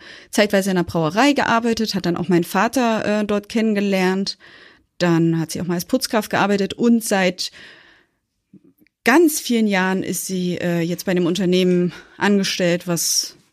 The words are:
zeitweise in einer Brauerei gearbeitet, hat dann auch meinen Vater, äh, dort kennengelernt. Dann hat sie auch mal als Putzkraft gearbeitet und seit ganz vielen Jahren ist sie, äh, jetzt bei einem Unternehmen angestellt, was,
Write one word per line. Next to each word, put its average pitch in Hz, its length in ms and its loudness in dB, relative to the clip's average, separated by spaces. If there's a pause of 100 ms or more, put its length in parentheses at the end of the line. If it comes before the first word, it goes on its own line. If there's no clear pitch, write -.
(300)
zeitweise 202 400 2
in 185 80 0
einer 170 60 2
Brauerei 175 500 2
gearbeitet, 226 640 0
hat 185 100 -4
dann 175 100 0
auch 170 120 -4
meinen 175 160 4
Vater, 214 760 0
äh, 214 40 -2
dort 208 240 -4
kennengelernt. 196 880 0 (640)
Dann 165 400 2
hat 160 100 -4
sie 156 100 -8
auch 165 60 -6
mal 175 80 -4
als 175 120 -4
Putzkraft 247 440 -2
gearbeitet 196 460 0
und 233 280 2
seit 185 480 -2 (1500)
ganz 294 360 4
vielen 226 260 0
Jahren 190 380 0
ist - 240 -8
sie, 180 320 -4
äh, 170 220 -2
jetzt 170 240 -4
bei 202 60 -2
einem 180 140 0
Unternehmen 180 680 2 (260)
angestellt, 190 680 0
was, - 480 -4 (180)